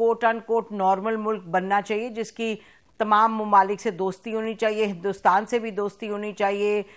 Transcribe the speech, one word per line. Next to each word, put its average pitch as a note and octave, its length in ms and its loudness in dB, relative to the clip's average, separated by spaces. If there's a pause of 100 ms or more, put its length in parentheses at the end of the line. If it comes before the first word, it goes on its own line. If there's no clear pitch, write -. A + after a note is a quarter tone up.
quote A3+ 320 2
unquote A3+ 380 -2
नॉर्मल G3 460 0
मुल्क G#3+ 260 -4
बनना F#3 380 0
चाहिए A3 280 -4
जिसकी A3 520 -6 (380)
तमाम G#3+ 440 2
ममालिक G3+ 380 4
से A3+ 100 -2
दोस्ती F#3+ 400 -6
होनी A3 220 -4
चाहिए, G#3+ 320 0
हिंदुस्तान G3 600 0
से B3 140 -2
भी A3 120 -6
दोस्ती G3+ 360 -6
होनी G#3 260 -6
चाहिए, G3+ 520 0 (120)